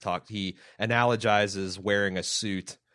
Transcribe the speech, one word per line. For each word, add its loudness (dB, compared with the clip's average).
talked, -6
he -6
analogizes 2
wearing 0
a -2
suit -6